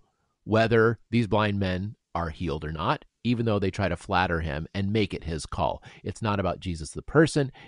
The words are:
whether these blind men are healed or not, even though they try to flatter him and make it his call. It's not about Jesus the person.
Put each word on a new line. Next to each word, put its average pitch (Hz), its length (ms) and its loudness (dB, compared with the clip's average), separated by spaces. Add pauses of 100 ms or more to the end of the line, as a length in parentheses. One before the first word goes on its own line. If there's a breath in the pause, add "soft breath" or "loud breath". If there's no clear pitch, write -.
(440)
whether 113 560 4 (100)
these 117 160 2
blind 104 320 2
men 95 380 -2 (180)
are 85 160 -2
healed 78 340 -4
or 76 80 -6
not, 80 320 -4 (180)
even 120 240 2
though 104 140 2
they 95 100 0
try 98 160 -2
to 87 100 -2
flatter 90 440 0
him 80 340 -4
and 98 180 -2
make 107 220 0
it - 80 -6
his 82 240 -6
call. - 340 -2 (220 loud breath)
It's - 200 -8
not 104 180 0
about 90 180 -2
Jesus 80 320 -6
the 73 120 -10
person. 147 500 4 (160 loud breath)